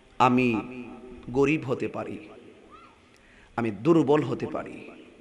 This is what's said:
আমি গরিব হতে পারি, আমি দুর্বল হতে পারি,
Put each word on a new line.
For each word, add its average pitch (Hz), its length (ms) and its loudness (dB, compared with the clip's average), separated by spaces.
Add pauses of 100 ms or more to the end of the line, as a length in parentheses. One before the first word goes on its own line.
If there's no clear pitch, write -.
(180)
আমি 123 420 4 (720)
গরিব 139 340 2
হতে 117 240 -4
পারি, 107 400 -12 (1300)
আমি 117 140 -2
দুর্বল 143 520 4
হতে 117 240 -4
পারি, - 440 -10 (300)